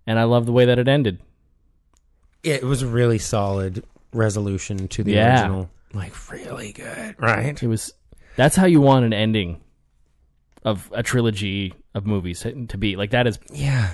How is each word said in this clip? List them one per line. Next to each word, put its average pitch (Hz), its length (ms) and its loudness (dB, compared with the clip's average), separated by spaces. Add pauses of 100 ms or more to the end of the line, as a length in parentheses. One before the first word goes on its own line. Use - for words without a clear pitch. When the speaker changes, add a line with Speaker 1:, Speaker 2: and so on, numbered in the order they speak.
Speaker 1:
and 113 120 0
I 113 60 4
love 117 220 2
the 120 60 -2
way 123 140 6
that 123 120 4
it 123 100 0
ended. 131 320 0 (1200)
Speaker 2:
It 139 200 -2
was 131 200 -2
a 131 40 -4
really 117 320 2
solid 98 640 -4 (280)
resolution 101 760 -2
to - 140 -6
the 104 100 0
Speaker 1:
Yeah. 117 280 4
Speaker 2:
original. 95 300 -2 (240)
Like, - 360 -12
really - 420 -14
good, - 460 -14
right? 117 440 -2
Speaker 1:
It 123 40 -4
was. 110 260 -4 (440)
That's 139 200 4
how 185 100 6
you 165 160 6
want 131 240 6
an 110 80 0
ending 104 460 0 (1040)
of 104 300 -4
a 110 100 -4
trilogy 101 720 -2 (220)
of 98 120 -6
movies 90 360 -4
to 113 340 -10
be. 98 200 -2
Like, 101 160 -4
that 123 140 2
is 107 120 -2 (120)
Speaker 2:
Yeah. 139 440 -2